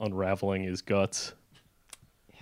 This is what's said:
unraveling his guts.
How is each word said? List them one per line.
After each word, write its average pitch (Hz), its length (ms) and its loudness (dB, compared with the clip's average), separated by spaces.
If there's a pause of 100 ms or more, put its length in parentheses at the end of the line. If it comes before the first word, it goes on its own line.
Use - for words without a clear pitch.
unraveling 98 640 0
his 92 180 -4
guts. - 500 2 (1080)